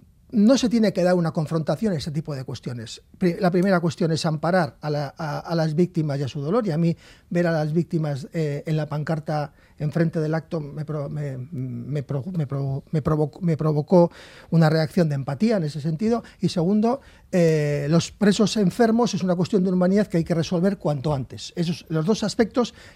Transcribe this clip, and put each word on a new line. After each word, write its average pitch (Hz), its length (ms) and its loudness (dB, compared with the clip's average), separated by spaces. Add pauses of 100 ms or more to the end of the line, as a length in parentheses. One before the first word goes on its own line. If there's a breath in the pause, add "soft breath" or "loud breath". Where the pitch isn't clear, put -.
(300)
no 233 260 6
se 233 140 2
tiene 214 240 2
que 185 80 0
dar 180 100 4
una 170 200 2
confrontación 160 600 -2
en 160 60 -2
ese 143 120 -8
tipo 147 240 -6
de 131 100 -8
cuestiones. 120 580 -12 (160)
Pri-, 170 200 2
la 180 120 2
primera 180 300 2
cuestión 165 320 0
es 156 120 -2
amparar 165 560 0
a 151 80 -8
la, 147 280 -4
a, 147 240 -6
a - 140 -6
las 160 200 0
víctimas 156 440 0
y 143 40 -4
a 135 60 -4
su 143 120 -8
dolor, 202 260 -2
y 185 40 -2
a 151 80 -2
mí 165 180 0 (320 soft breath)
ver 175 180 0
a 165 60 0
las 151 200 -2
víctimas, 156 600 -2
eh, 151 340 -4
en 156 120 0
la 151 80 -2
pancarta 151 640 -4 (260 soft breath)
enfrente 165 420 0
del 156 140 -2
acto 160 260 -6
me 147 240 -10
pro-, 147 260 -6
me, 147 260 -6 (140)
me 127 520 -6
pro-, 139 300 -4
me 160 140 -2
pro-, 139 460 -4
me 156 100 0
provoc-, 151 380 0
me 165 160 0
provocó 160 540 4 (400 loud breath)
una 165 200 6
reacción 160 380 2
de 143 80 -2
empatía 143 400 0
en 170 80 0
ese 147 160 -6
sentido. 214 420 -2 (180 loud breath)
Y 180 100 2
segundo, 214 500 2 (320 soft breath)
eh, 151 580 2
los 165 220 2
presos 208 440 2
enfermos 226 580 2
es 151 80 -2
una 180 120 2
cuestión 185 300 0
de 196 60 0
humanidad 185 360 2
que - 120 -2
hay 165 60 0
que 175 100 -2
resolver 180 440 0
cuanto 151 360 -2
antes. 123 420 -8
Esos, 170 320 -2
los 160 180 -2
dos 220 160 0
aspectos - 520 -2 (200 loud breath)